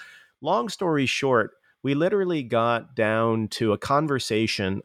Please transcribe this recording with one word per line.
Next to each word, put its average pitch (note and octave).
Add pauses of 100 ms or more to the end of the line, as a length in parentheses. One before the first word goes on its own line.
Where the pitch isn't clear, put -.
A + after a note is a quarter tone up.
(400)
Long G3+
story D#3
short, B2+ (320)
we C#3
literally F3
got A#2
down A2+
to A2
a G2+
conversation A2+